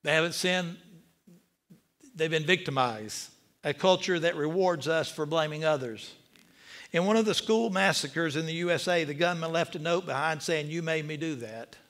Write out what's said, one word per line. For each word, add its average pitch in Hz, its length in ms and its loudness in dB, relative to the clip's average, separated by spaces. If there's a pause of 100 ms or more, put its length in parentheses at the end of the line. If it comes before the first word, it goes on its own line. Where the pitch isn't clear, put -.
they 151 100 0
haven't 160 200 2
sinned. 180 440 -2 (1400)
They've 160 140 0
been 156 160 0
victimized. 131 840 0 (340)
A 147 100 0
culture 185 460 2
that 170 160 0
rewards 160 520 0
us 160 240 0
for 156 140 -4
blaming 156 380 -2
others. 131 480 -2 (800)
In 170 140 2
one 214 100 4
of 226 100 6
the 202 80 2
school 220 360 2
massacres 165 640 0
in 160 100 -2
the 160 100 -4
U 175 160 0
S 165 160 0
A, 175 160 4
the 147 100 -4
gunman 165 380 0
left 165 240 0
a 165 40 -6
note 170 260 0
behind 151 360 -2
saying, 151 280 -2
"You 165 120 -4
made 160 240 -2
me 156 100 -6
do 156 200 -4
that." 113 420 -12 (120)